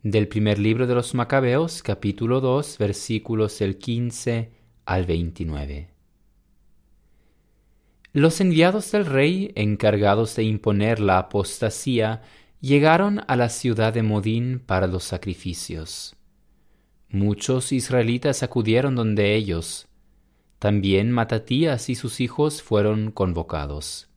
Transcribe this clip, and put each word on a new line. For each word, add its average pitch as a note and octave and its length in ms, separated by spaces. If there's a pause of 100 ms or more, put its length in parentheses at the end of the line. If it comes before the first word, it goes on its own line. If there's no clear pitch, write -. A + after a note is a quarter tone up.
Del G#2 280
primer G#2 320
libro A2 260
de B2 80
los A#2+ 220
Macabeos, C3+ 680
capítulo A2+ 580
dos, C3 380
versículos G#2+ 800
del G2 200
quince A#2 720 (320)
al F#2 220
veintinueve. D#2+ 840 (2250)
Los D#3+ 280
enviados F#3 520
del G#3 120
rey, D#3+ 520
encargados G#2 800
de A2 80
imponer G#2+ 560
la F#2+ 180
apostasía, G#2+ 1040 (380)
llegaron D#3+ 680
a C3 80
la A#2+ 140
ciudad A2+ 440
de A2+ 120
Modín A2 560
para F#2+ 260
los F2+ 160
sacrificios. - 1120 (960)
Muchos G#2 640
israelitas B2 720
acudieron B2 500
donde G#2+ 400
ellos. F#2+ 540 (680)
También G#2 540
Matatías B2 800
y B2 40
sus - 240
hijos D3 440
fueron G#2+ 480
convocados. D2+ 1080